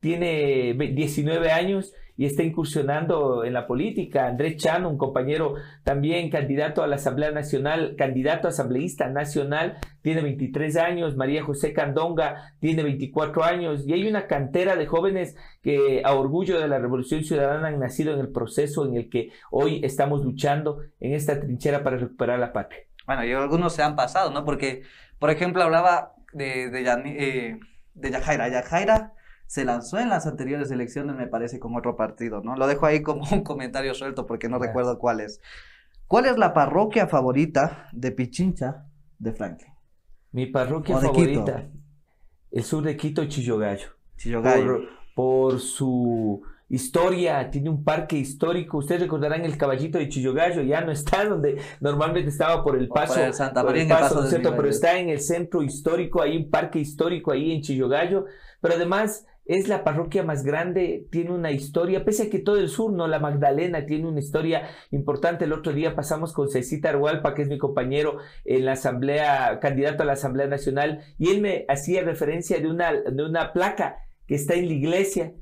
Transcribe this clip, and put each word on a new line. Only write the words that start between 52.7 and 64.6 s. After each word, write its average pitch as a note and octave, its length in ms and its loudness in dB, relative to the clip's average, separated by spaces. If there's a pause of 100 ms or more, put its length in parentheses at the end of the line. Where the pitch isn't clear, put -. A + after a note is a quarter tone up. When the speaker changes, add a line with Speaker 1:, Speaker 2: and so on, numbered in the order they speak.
Speaker 1:
el B2+ 80 2
Speaker 2:
O - 20 -6
por D3 140 2
Speaker 1:
paso, C3 220 4
Speaker 2:
el C3 120 2
Santa C3+ 260 0
Speaker 1:
por B2 80 4
Speaker 2:
María D#3+ 140 4
Speaker 1:
el D#3+ 80 4
Speaker 2:
en - 0 -
el D#3+ 80 8
Speaker 1:
paso, D3+ 160 4
Speaker 2:
paso D3 60 4
Speaker 1:
¿no C3+ 40 2
es - 60 2
Speaker 2:
del E3 100 2
Speaker 1:
cierto? E3 80 4
Pero D3 140 0
Speaker 2:
Nivel. C#3 100 4
Speaker 1:
está E3+ 240 4
en F3 120 0
el D3 100 0
centro E3+ 420 0
histórico, E3 600 0
hay D3+ 120 2
un D#3 140 -2
parque D#3 300 0
histórico D#3+ 520 -2
ahí D3 200 0
en D#3+ 100 -2
Chillogallo. D3+ 640 0 (340)
Pero E3+ 140 2
además, F#3+ 540 0 (180)
es F#3 220 0
la F#3+ 160 0
parroquia E3 400 0
más D3+ 200 -2
grande, E3+ 680 0
tiene E3+ 200 -2
una E3+ 200 -2
historia, E3+ 520 0
pese A3 200 2
a G#3 60 -2
que F#3 100 0
todo G#3 180 2
el F#3 100 4
sur, A3 240 0
¿no? E3+ 160 0
La D#3 120 2
Magdalena D3 640 2
tiene D#3 220 -2
una D#3 120 -2
historia D#3 500 0 (220)